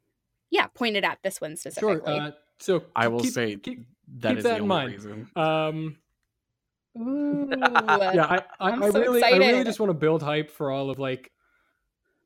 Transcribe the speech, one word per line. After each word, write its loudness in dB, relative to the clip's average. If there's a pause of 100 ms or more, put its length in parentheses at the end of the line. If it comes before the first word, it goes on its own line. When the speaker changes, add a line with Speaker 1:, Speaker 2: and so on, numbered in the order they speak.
(500)
Speaker 1:
yeah, 2
pointed -2
at -2
this -6
one -10
Speaker 2:
Sure, -14
Speaker 1:
specifically. -2
Speaker 2:
uh, -6 (260)
so 0 (100)
Speaker 3:
I 2
Speaker 2:
keep, 2
Speaker 3:
will 0
Speaker 2:
keep, 0
Speaker 3:
say -2
Speaker 2:
keep, -14 (320)
Speaker 3:
that -2
Speaker 2:
keep 0
Speaker 3:
is -4
Speaker 2:
that 2
Speaker 3:
the 0
Speaker 2:
in -4
Speaker 3:
only -2
Speaker 2:
mind. 0
Speaker 3:
reason. -14
Speaker 2:
Um, -2 (1000)
Speaker 1:
Ooh. -2
Speaker 2:
<laughs> 2
yeah, 4
I, 0 (240)
I, 2
Speaker 1:
I'm -2
Speaker 2:
I 4
Speaker 1:
so 2
Speaker 2:
really, 4
I 6
really 8
Speaker 1:
excited. 4
Speaker 2:
just -4
wanna 2
build 0
hype -2
for -6
all -4
of, -8
like, -6 (920)